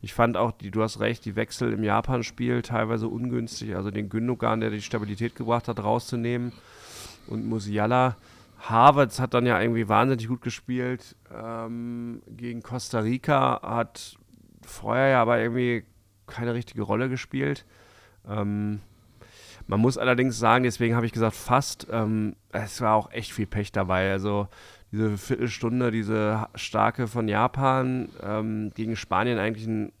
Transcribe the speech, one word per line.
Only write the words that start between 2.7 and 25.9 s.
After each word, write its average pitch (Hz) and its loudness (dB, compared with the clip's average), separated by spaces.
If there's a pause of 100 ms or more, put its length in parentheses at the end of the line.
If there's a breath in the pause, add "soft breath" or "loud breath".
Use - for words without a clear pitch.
ungünstig, 117 -6
also 98 -4
den 104 -4
Gündogan, 113 0
der 110 0
die 104 -6
Stabilität 104 -6
gebracht 117 -2
hat, 110 -6
rauszunehmen 120 -2 (760 loud breath)
und 110 -6
Musiala. 110 2 (540 loud breath)
Havertz 131 6
hat 127 -2
dann 123 4
ja 113 4
irgendwie 113 0
wahnsinnig 113 4
gut 123 -4
gespielt, 123 -6 (200)
ähm, 117 -8
gegen 117 -10
Costa 123 -4
Rica, 127 2
hat - -6 (500)
vorher 123 0
ja 127 6
aber 117 4
irgendwie 120 0 (420)
keine 117 -4
richtige 117 -6
Rolle 117 0
gespielt. 135 -4 (600 soft breath)
Ähm, 104 -4 (880 loud breath)
man 101 2
muss 127 4
allerdings 123 4
sagen, 117 6
deswegen 117 2
habe 117 2
ich 110 -2
gesagt, 113 2
fast, - 0
ähm, 110 -2 (160)
es 104 -6
war 110 4
auch 107 0
echt - -8
viel 107 -2
Pech 104 -4
dabei. 95 2
Also 98 0 (460 loud breath)
diese 107 0
Viertelstunde, 120 0